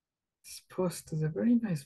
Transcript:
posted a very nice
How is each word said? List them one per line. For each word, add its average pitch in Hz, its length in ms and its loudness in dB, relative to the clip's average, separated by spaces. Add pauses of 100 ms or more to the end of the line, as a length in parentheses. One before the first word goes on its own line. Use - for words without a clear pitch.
(680)
posted 165 520 -4
a 156 60 0
very 208 280 4
nice 196 300 0